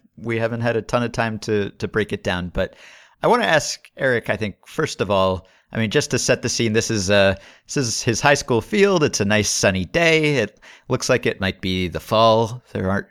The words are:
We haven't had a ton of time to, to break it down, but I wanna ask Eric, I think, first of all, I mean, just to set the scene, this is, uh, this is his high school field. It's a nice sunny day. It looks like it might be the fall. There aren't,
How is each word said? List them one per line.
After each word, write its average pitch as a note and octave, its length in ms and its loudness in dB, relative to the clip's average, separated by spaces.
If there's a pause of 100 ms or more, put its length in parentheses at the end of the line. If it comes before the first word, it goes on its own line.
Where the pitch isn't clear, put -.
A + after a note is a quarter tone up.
(180)
We A#2 220 -6
haven't A#2 220 -2
had A#2+ 140 0
a A2 60 0
ton A#2+ 220 -2
of A#2 80 -4
time A2+ 280 -4
to, G#2 320 -2
to - 160 -8
break G#2+ 260 -4
it G2+ 100 -8
down, F2+ 260 -4
but - 260 -4 (480)
I D#3 40 0
wanna A3 180 2
ask - 420 0 (100)
Eric, B2 340 0
I A2 60 0
think, G#2 180 -6 (120)
first - 340 -4
of G2 100 -2
all, F#2+ 360 0 (240)
I - 60 -6
mean, A2+ 140 0
just C#3+ 200 0
to B2+ 80 0
set - 220 0
the A#2+ 80 -4
scene, A2+ 240 -2
this A2+ 180 0
is, G2+ 200 -2
uh, G2 240 4 (320)
this - 100 -6
is A#2+ 260 -4
his A2+ 160 0
high C#3+ 140 4
school B2+ 260 0
field. G3 440 2
It's A2+ 180 0
a G#2 40 2
nice G#2 240 2
sunny F#2+ 360 0
day. D#3+ 520 2
It G#2 220 -2 (300)
looks B2+ 180 -2
like B2 180 2
it A#2 140 -2
might F#2+ 220 -4
be F#2 260 -2
the E2 140 -8
fall. A2+ 600 2 (120)
There G2 160 -4
aren't, G2+ 220 -2